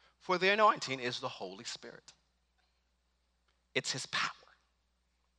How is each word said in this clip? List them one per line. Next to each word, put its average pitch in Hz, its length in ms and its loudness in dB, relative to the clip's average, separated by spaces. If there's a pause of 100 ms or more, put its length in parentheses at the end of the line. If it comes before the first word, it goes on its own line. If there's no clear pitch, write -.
(200)
For 185 160 0
the 180 140 4
anointing 208 500 4
is 123 200 -4
the 127 80 -6
Holy 98 360 -10
Spirit. - 480 -14 (1600)
It's - 180 -2
his 127 140 -6
power. - 240 -2 (1080)